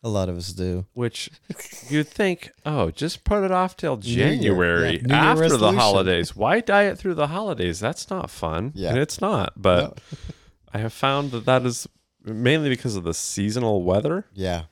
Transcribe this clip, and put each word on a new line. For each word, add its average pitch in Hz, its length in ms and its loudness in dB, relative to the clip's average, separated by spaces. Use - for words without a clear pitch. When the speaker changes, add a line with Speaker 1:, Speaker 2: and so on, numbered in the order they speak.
Speaker 1:
A 117 40 -6
lot 98 200 0
of 90 80 -4
us 87 160 -8
do. 92 420 -4
Speaker 2:
Which - 360 -6
you'd 147 200 0
think, 185 420 -4
oh, 131 240 0
just - 340 -6
put 208 200 2
it 185 80 0
off 185 240 0
till 143 200 -4
Speaker 1:
New 104 140 -10
Year. 120 200 4
Speaker 2:
January 85 680 2
Speaker 1:
Yeah. 123 100 -4
New 127 80 4
Year 123 80 6
Speaker 2:
after 170 200 4
the 165 80 4
Speaker 1:
resolution. 107 280 4
Speaker 2:
holidays. 95 580 4
Why 131 240 2
diet 202 380 2
through 185 160 -4
the 147 140 0
holidays? 151 520 -2
That's - 300 -4
not 190 200 -6
fun. 85 440 -4
Speaker 1:
Yeah. 98 160 -4
Speaker 2:
And 127 80 2
it's 151 220 -2
not. 160 400 -2
But 90 300 4
Speaker 1:
No. - 40 -20
<laughs> - 400 -20
Speaker 2:
I 98 40 -4
have 113 140 -4
found 139 400 -2
that 113 120 -8
that 127 220 2
is 120 200 -4
mainly 123 440 2
because 123 280 -2
of 87 80 -4
the 82 100 -2
seasonal 107 680 0
weather. 147 420 0
Speaker 1:
Yeah. 90 380 -4